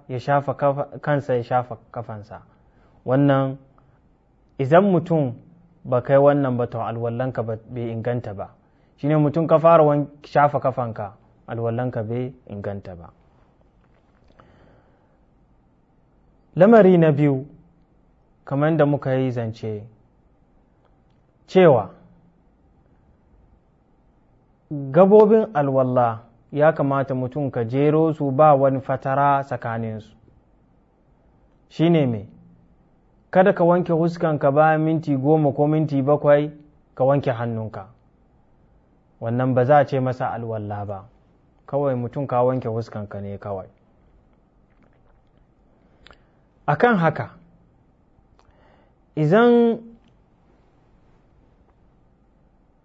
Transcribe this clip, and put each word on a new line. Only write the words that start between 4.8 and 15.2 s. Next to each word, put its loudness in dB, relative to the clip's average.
mutum 0
ba -2
kai 2
wannan 2
ba, -2
to -10
alwallanka -6
ba, -8
bai -10
inganta -6
ba. -14
Shi -6
ne 0
mutum 0
ka 4
fara 6
wan-, 0
shafa 0
kafanka, -6
alwallanka -6
bai -8
inganta -12
ba. -20